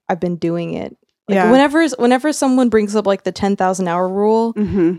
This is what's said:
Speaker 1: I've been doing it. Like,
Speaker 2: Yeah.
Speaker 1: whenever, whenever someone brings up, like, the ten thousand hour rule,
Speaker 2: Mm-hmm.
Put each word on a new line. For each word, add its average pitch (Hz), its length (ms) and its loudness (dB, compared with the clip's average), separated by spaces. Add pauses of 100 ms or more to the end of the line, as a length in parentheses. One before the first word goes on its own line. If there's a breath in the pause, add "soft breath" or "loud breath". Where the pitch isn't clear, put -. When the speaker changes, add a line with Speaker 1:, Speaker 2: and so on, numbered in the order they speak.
Speaker 1:
I've 180 120 -4
been 175 160 -4
doing 170 380 -4
it. - 220 -10 (300)
Like, 202 80 -2
Speaker 2:
Yeah. 190 160 4
Speaker 1:
whenever, 285 340 4 (140)
whenever 254 340 0
someone 262 360 0
brings 208 260 0
up, 208 100 0
like, 196 200 -2
the 185 80 -4
ten 202 240 -2
thousand 185 320 -2
hour 180 200 -2
rule, 220 460 0
Speaker 2:
Mm-hmm. 180 440 -2